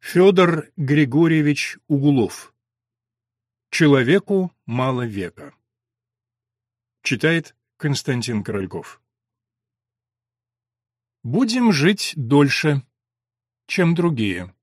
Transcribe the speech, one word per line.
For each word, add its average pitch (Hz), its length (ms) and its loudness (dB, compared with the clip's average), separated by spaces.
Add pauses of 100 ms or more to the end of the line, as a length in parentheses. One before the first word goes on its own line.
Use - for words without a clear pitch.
Федор 175 680 2
Григорьевич 147 1000 0 (100)
Углов. 139 640 0 (1160)
Человеку 160 840 2 (140)
мало 127 400 -4
века. 98 480 -10 (1500)
Читает 160 540 -2 (220)
Константин 123 640 -4
Корольков. 95 560 -10 (2250)
Будем 226 500 0
жить 165 440 0
дольше, 143 680 2 (840)
чем 170 280 0
другие. 110 680 -4